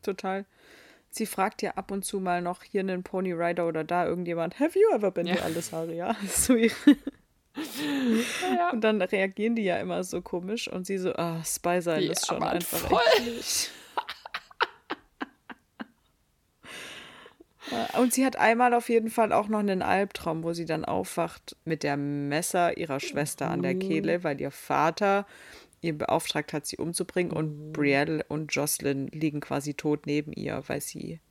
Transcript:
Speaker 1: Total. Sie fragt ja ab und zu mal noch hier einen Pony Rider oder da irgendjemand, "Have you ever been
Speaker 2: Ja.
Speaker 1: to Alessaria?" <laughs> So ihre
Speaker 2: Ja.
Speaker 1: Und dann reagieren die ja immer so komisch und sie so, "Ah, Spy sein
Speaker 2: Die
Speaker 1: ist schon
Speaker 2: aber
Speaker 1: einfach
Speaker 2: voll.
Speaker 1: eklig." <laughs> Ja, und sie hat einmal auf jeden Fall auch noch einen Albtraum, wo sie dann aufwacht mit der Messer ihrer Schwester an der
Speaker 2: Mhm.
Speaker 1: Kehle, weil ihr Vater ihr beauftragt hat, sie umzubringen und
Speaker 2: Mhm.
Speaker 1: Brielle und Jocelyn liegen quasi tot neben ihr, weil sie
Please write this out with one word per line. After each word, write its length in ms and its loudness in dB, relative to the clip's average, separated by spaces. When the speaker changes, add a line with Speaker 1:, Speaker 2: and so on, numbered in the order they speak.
Speaker 1:
Total. 440 -4
Sie 160 -4
fragt 360 -2
ja 100 -2
ab 180 -8
und 140 -6
zu 160 -4
mal 220 0
noch 200 -4
hier 180 -2
einen 220 -2
Pony 300 -2
Rider 360 0
oder 160 -2
da 220 2
irgendjemand, 520 -2
"Have 200 2
you 80 8
ever 140 2
been 160 -2
Speaker 2:
Ja. 100 2
Speaker 1:
to 80 0
Alessaria?" 760 -4
<laughs> 80 -6
So 280 4
ihre 400 8
Speaker 2:
Ja. 1120 0
Speaker 1:
Und 120 -2
dann 180 4
reagieren 560 0
die 80 0
ja 140 2
immer 260 -2
so 180 -6
komisch 460 -4
und 180 -6
sie 120 -2
so, 160 -2
"Ah, 300 -4
Spy 360 0
sein 220 0
Speaker 2:
Die 60 0
Speaker 1:
ist 180 -2
schon 160 -2
Speaker 2:
aber 80 0
Speaker 1:
einfach 280 -2
Speaker 2:
voll. 220 2
Speaker 1:
eklig." 560 -2
<laughs> 60 -20
Ja, 280 -2
und 140 4
sie 140 4
hat 100 0
einmal 380 6
auf 140 2
jeden 200 4
Fall 240 2
auch 160 4
noch 100 0
einen 240 2
Albtraum, 640 0
wo 80 -2
sie 140 -6
dann 180 -2
aufwacht 800 -4
mit 180 -2
der 140 0
Messer 800 0
ihrer 240 -2
Schwester 500 -2
an 120 0
der 120 0
Speaker 2:
Mhm. 60 -2
Speaker 1:
Kehle, 420 0
weil 180 -2
ihr 100 -4
Vater 760 2
ihr 160 -2
beauftragt 560 0
hat, 140 -4
sie 100 -8
umzubringen 560 -2
und 360 -4
Speaker 2:
Mhm. 40 -12
Speaker 1:
Brielle 560 2
und 260 -4
Jocelyn 540 0
liegen 320 -2
quasi 340 -4
tot 320 -2
neben 260 -2
ihr, 340 -6
weil 140 -4
sie 400 -10